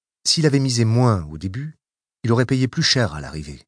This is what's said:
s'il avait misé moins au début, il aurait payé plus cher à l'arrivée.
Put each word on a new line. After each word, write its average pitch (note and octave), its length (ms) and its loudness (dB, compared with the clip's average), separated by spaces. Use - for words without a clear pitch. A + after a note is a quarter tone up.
s'il D#3 220 2
avait C#3 120 2
misé B2 260 2
moins A2 460 2
au D#2 80 -12
début, A#2+ 400 -10
il A#2 100 0
aurait A#2+ 140 2
payé C3 220 0
plus E3 140 -2
cher G#2+ 320 0
à D2 60 -8
l'arrivée. C#2+ 480 -12